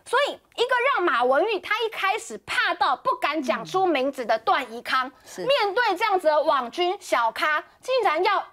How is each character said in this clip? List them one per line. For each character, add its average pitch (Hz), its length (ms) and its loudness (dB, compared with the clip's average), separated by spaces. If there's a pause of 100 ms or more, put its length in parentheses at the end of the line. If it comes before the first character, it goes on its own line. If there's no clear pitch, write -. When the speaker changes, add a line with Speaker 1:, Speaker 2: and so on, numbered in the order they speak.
Speaker 1:
所 480 200 0
以， - 60 -2
一 - 300 -6
个 494 80 0 (260)
让 370 80 0
马 254 180 2
文 269 220 4
玉 415 160 -2
他 - 220 -2
一 453 80 0
开 392 280 -2
始 214 280 -12
怕 415 260 0
到 330 240 0
不 508 200 -2
敢 311 260 -2
讲 254 200 -2
出 381 220 0
名 277 260 2
字 262 140 -6
的 226 140 2
段 262 340 -2
宜 233 80 -12
康， 254 260 -2
Speaker 2:
嗯。 277 60 -14 (140)
是。 - 160 -14
Speaker 1:
面 453 320 2
对 453 220 2
这 403 60 -4
样 415 160 2
子 311 100 0
的 302 160 4
网 262 260 0
军 359 280 0
小 233 320 0
咖， 302 320 -2 (200)
竟 508 100 -4 (100)
然 339 220 2
要 403 180 2 (100)